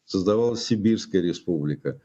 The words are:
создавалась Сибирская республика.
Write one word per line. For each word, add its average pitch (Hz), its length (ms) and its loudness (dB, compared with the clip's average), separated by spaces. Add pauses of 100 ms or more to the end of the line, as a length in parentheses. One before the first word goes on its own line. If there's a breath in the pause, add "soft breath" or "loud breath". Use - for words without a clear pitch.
создавалась 110 600 0
Сибирская 107 560 0
республика. 76 840 -4